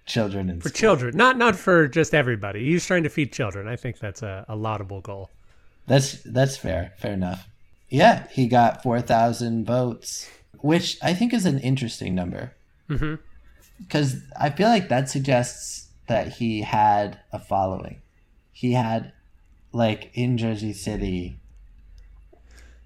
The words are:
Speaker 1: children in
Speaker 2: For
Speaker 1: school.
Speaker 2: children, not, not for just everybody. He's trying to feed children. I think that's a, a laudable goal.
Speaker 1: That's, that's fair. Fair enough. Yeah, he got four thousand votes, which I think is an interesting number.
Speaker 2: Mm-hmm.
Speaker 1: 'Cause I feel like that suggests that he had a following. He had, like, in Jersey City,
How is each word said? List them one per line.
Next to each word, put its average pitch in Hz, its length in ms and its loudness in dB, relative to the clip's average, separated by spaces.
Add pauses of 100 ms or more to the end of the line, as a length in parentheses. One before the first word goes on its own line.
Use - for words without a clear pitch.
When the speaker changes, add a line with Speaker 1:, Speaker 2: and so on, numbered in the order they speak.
Speaker 1:
children 98 440 -2
in 85 120 -8
Speaker 2:
For 156 80 -8
Speaker 1:
school. - 100 -10
Speaker 2:
children, 147 380 2
not, 254 200 4
not 233 200 4
for 165 320 4
just 160 260 0
everybody. 110 480 0
He's 165 220 0
trying 180 180 0
to 143 60 -2
feed 143 240 -4
children. 101 340 -6
I 120 80 -8
think 117 240 -10
that's 104 240 -10
a, 98 240 -10
a 110 80 -10
laudable 104 460 -6
goal. 98 280 -14 (580)
Speaker 1:
That's, 135 360 2
that's 131 320 0
fair. 85 440 -6
Fair 107 140 -6
enough. 92 360 -6 (400)
Yeah, 175 420 4
he 127 160 2
got 117 340 4
four 120 200 0
thousand 117 680 2
votes, 123 640 -4 (300)
which 170 440 2
I 160 100 2
think 233 200 0
is 208 120 2
an 139 140 2
interesting 117 560 -2
number. 90 380 -6 (360)
Speaker 2:
Mm-hmm. 151 260 -2 (760)
Speaker 1:
'Cause 143 280 0 (220)
I 151 120 2
feel 202 180 4
like 208 200 4
that 135 200 0
suggests 131 800 -2 (180)
that 107 260 0
he 110 280 -2
had 104 580 2 (140)
a 98 60 -8
following. 95 600 -4 (500)
He 123 220 -2
had, 113 380 0 (640)
like, 113 400 0
in 123 240 0
Jersey 110 360 -2
City, 95 640 -6 (1500)